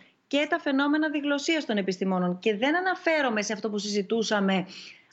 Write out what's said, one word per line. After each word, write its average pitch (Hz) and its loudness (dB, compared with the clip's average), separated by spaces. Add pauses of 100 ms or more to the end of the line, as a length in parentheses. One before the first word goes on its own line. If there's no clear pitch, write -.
(260)
και 285 0
τα 339 2
φαινόμενα 294 2
διγλωσσίας 285 0
των 220 -2
επιστημόνων. 185 0
Και 214 0
δεν 277 2
αναφέρομαι 320 0
σε 214 -4
αυτό 214 -4
που 208 -4
συζητούσαμε 202 0 (460)